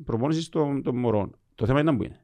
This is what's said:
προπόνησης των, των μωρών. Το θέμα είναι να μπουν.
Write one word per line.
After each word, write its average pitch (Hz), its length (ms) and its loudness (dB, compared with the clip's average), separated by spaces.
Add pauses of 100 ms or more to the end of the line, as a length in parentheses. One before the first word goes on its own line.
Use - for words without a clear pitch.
προπόνησης 151 440 -2
των, 143 340 -2
των 139 120 -2
μωρών. 110 400 0 (200)
Το 113 100 -2
θέμα 131 140 4
είναι 156 120 4
να 127 60 2
μπουν. - 140 -4 (120)